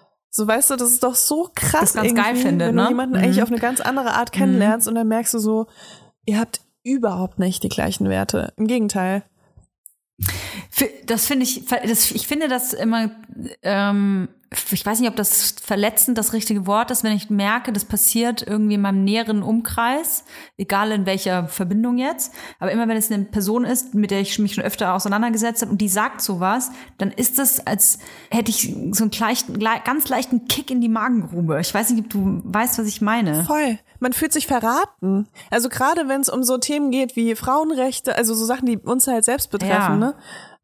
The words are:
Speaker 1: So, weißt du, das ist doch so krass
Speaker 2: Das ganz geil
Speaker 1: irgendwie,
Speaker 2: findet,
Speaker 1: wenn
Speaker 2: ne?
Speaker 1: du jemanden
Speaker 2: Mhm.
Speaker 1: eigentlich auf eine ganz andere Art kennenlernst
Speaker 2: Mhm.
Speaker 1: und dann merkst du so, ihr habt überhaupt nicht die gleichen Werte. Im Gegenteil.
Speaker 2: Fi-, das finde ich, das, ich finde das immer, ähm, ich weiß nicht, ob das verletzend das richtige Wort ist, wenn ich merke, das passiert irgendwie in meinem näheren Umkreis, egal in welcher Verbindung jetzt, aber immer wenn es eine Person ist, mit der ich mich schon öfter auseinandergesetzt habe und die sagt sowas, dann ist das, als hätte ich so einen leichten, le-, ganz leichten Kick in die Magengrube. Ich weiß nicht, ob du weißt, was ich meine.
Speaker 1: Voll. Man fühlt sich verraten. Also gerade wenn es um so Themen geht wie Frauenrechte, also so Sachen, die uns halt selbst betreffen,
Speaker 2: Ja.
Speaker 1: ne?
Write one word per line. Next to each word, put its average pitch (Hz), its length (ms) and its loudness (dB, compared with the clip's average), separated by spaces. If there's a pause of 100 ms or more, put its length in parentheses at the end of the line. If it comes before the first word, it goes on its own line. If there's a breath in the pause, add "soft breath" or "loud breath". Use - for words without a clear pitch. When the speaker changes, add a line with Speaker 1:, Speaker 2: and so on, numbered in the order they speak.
(300 soft breath)
Speaker 1:
So, 214 160 -2
weißt 220 240 4
du, 269 60 2
das 240 160 0
ist 240 120 2
doch 247 120 2
so 330 400 0
krass - 380 2
Speaker 2:
Das - 20 -
ganz 233 180 2
geil 214 140 4
Speaker 1:
irgendwie, 247 160 0
Speaker 2:
findet, 233 240 2
Speaker 1:
wenn 226 80 2
Speaker 2:
ne? 185 80 4
Speaker 1:
du 247 60 4
jemanden 254 280 0
Speaker 2:
Mhm. 190 60 4
Speaker 1:
eigentlich 190 180 4
auf 226 80 2
eine 233 100 0
ganz 247 220 0
andere 254 320 0
Art 233 180 0
kennenlernst 190 540 4
Speaker 2:
Mhm. 220 60 -4
Speaker 1:
und 226 40 0
dann 226 120 0
merkst 226 260 0
du 226 60 0
so, 220 260 0 (600 loud breath)
ihr 214 140 0
habt - 220 -4 (220)
überhaupt 202 560 -2
nicht 185 240 0
die 185 60 -2
gleichen 190 400 -2
Werte. - 480 -2
Im 220 100 0
Gegenteil. 202 560 0 (1500 loud breath)
Speaker 2:
Fi-, 269 200 0 (160)
das 226 200 0
finde 269 180 2
ich, - 220 -4
das, - 460 2
ich - 160 -4
finde 302 200 0
das 254 260 -2
immer, 226 360 0 (540)
ähm, 202 680 2 (420)
ich - 140 -4
weiß 220 140 0
nicht, 240 100 2
ob 233 60 -6
das - 440 0
verletzend 214 560 0
das 214 180 -2
richtige 208 340 -2
Wort 226 240 0
ist, 240 120 -2
wenn 214 120 2
ich - 160 -4
merke, 214 420 0
das 202 120 -2
passiert 226 600 0
irgendwie 214 300 2
in 202 60 2
meinem 196 220 2
näheren 214 380 2
Umkreis, 233 840 -2 (320 loud breath)
egal 202 340 0
in 202 160 0
welcher 185 400 0
Verbindung 214 500 0
jetzt, 262 340 -4 (280 loud breath)
aber 185 120 -2
immer 226 160 0
wenn 226 100 0
es 220 140 -2
eine 202 140 -2
Person 220 400 0
ist, 247 300 -4
mit 208 160 2
der 196 100 0
ich 196 160 -2
mich 208 160 0
schon - 100 -4
öfter 190 300 -2
auseinandergesetzt 226 680 0
habe - 80 -4
und 202 100 0
die 208 80 2
sagt 208 320 -2
sowas, 196 480 -2 (300 loud breath)
dann 196 120 0
ist - 280 -2
das, - 260 0
als - 320 2 (320 loud breath)
hätte 226 220 0
ich - 240 -2 (160)
so 208 140 0
einen 202 140 0
leichten, 226 360 -2
le-, 220 300 0
ganz 277 240 0
leichten 254 380 0
Kick - 220 -2
in 247 120 2
die 233 80 2
Magengrube. 175 720 0
Ich - 140 -4
weiß 208 160 0
nicht, 226 160 0
ob - 60 -16
du 190 320 0
weißt, 226 340 -2
was 226 80 -2
ich 208 160 -4
meine. 208 440 0
Speaker 1:
Voll. 294 340 0 (200 soft breath)
Man 254 140 0
fühlt 311 200 0
sich 311 120 0
verraten. 220 840 0 (220 loud breath)
Also 240 200 0
gerade 294 400 0
wenn 277 120 0
es 262 80 0
um 254 140 0
so 254 160 2
Themen 294 320 0
geht 254 240 0
wie 226 200 2
Frauenrechte, 262 800 0
also 226 200 0
so 220 100 -2
Sachen, 254 220 0
die 226 100 0
uns 262 300 0
halt 233 180 4
selbst 247 240 0
betreffen, 190 440 2
Speaker 2:
Ja. - 20 4
Speaker 1:
ne? 247 200 2 (480 loud breath)